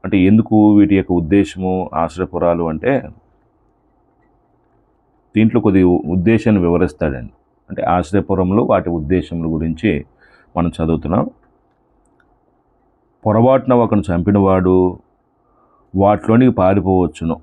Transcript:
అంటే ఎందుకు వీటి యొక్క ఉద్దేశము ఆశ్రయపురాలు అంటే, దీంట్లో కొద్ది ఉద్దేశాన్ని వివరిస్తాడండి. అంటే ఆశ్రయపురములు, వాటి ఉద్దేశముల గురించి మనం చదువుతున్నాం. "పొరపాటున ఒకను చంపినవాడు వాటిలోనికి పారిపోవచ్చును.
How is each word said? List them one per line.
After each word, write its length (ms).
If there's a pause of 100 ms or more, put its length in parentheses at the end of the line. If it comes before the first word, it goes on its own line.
అంటే 140
ఎందుకు 560
వీటి 220
యొక్క 160
ఉద్దేశము 800
ఆశ్రయపురాలు 680
అంటే, 440 (2250)
దీంట్లో 240
కొద్ది 220
ఉద్దేశాన్ని 800
వివరిస్తాడండి. 720 (380)
అంటే 120
ఆశ్రయపురములు, 800
వాటి 280
ఉద్దేశముల 640
గురించి 500 (520)
మనం 120
చదువుతున్నాం. 640 (2000)
"పొరపాటున 480
ఒకను 260
చంపినవాడు 1000 (960)
వాటిలోనికి 560
పారిపోవచ్చును. 920